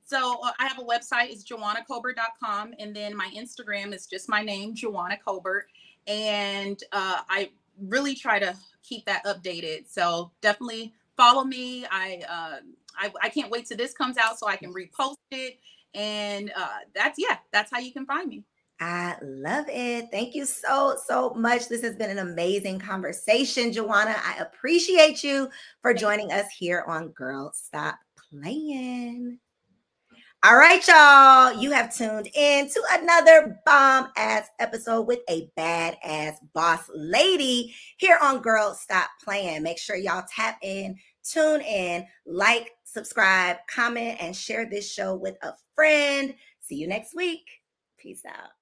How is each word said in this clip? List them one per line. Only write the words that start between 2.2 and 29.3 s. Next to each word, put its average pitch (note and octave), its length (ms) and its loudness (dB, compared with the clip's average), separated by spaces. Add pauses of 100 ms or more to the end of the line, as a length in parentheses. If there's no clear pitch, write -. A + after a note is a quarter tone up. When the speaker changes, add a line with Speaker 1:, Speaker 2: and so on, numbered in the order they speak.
Speaker 1:
com, G#3+ 380 -8
and G#3 160 -14
then G#3 180 -10
my F#3+ 220 -8
Instagram G#3 580 -12
is F#3 120 -16
just F#3+ 240 -12
my G#3+ 120 -2
name, G#3 320 -10
Joanna G3+ 440 -8
Colbert. F#3+ 500 -8 (400)
And, G3+ 720 -6 (120)
uh, F#3+ 360 -4
I F#3+ 200 -4 (280)
really B3+ 380 -4
try A3 240 -2
to F#3 160 -4 (280)
keep A3+ 200 -16
that G3 220 -6
updated. F3 640 -8
So F3 500 -4
definitely A3 540 -4 (240)
follow B3+ 260 8
me. B3+ 480 -8
I, F#3+ 380 -6
uh, E3 300 -10 (380)
I, G3 140 -6 (100)
I G#3+ 60 -2
can't A3+ 240 -6
wait A#3 140 -8
till A3 100 -12
this B3 180 -8
comes B3+ 240 -6
out A3+ 220 0
so G#3+ 80 -6
I G3 80 -2
can F#3 180 -16
repost C4 440 -8 (140)
it. C4 280 -12 (340)
And, G#3 640 -8
uh, F#3 220 -8 (180)
that's, A3 240 -4
yeah, A4+ 200 -4 (120)
that's G#3+ 180 -2
how B3 100 -8
you B3+ 120 -12
can C4+ 140 -12
find D4 240 -6
me. G#3 160 -16 (340)
Speaker 2:
I F3 420 -6
love C#3+ 460 -6
it. A#3+ 420 -8
Thank A#3+ 260 -6
you C#4 100 -6
so, C4+ 500 0 (100)
so - 280 -2
much. A#3+ 340 -2
This A#3 140 -6
has A3 160 -8
been G#3 140 -6
an G3 80 -6
amazing F#3 600 -4
conversation, G#3 960 -2
Joanna. G#3+ 500 0
I - 140 -6
appreciate E4 840 4
you C4+ 280 -2 (320)
for B3 100 0
Speaker 1:
Thank - 80 0
you. G#3+ 80 -2
Speaker 2:
joining G#3 240 -2
us G3+ 260 -4
here F3 300 -4
on D#3+ 220 -8
Girl C#3 440 -10
Stop - 460 -8 (320)
Playing. B3 1080 -10 (1040)